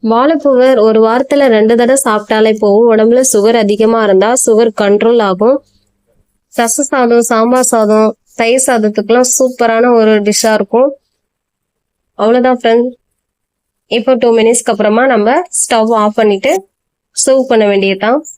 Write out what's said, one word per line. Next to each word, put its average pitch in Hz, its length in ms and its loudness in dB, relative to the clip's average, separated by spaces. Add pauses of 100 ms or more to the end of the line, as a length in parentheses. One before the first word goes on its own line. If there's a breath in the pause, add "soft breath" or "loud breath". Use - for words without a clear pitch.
(120)
வாழைப்பூவை 262 560 2 (180)
ஒரு 220 200 2
வாரத்துல 262 500 0
ரெண்டு 220 240 2
தடவை 254 260 2
சாப்பிட்டாலே 214 460 0 (100)
போதும். 214 300 2
உடம்புல 226 300 2 (100)
சுகர் 226 300 2
அதிகமா 220 460 0
இருந்தா 196 220 2 (140)
சுகர் 226 280 2 (100)
கண்ட்ரோல் 214 480 0
ஆகும். 208 260 0 (1000)
ரச 240 320 -4
சாதம், 240 400 0
சாம்பார் 240 420 0
சாதம், 214 360 2 (320)
தயிர் 240 260 0
சாதத்துக்குலாம் 220 680 0
சூப்பரான 240 540 0 (100)
ஒரு 220 140 2 (140)
டிஷ்ஷா 214 300 -2
இருக்கும். 208 300 0 (1300)
அவ்வளவுதான் 247 400 0
ஃப்ரெண்ட்ஸ். 240 320 0 (1000)
இப்போ 240 160 -2 (100)
டூ 240 60 0 (100)
மினிட்ஸ்க்கு 226 340 0
அப்புறமா 214 300 0 (100)
நம்ம 220 240 0 (240)
ஸ்டவ் 226 320 -2 (100)
ஆஃப் 208 180 -2
பண்ணிட்டு 214 320 0 (720)
சர்வ் 262 280 0
பண்ண 220 200 2
வேண்டியதுதான். 196 460 -2 (200)